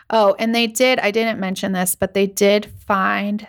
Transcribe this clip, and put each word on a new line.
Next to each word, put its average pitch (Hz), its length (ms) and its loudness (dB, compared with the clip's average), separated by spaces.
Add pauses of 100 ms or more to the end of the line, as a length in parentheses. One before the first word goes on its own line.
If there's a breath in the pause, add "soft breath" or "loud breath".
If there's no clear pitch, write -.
Oh, 208 300 4
and 226 160 -2
they 233 120 2
did, 254 340 2
I 208 100 0
didn't 226 300 -2
mention 190 320 -4
this, 185 220 -2
but 190 200 -4
they 196 120 2
did 202 400 2 (200)
find 202 640 -2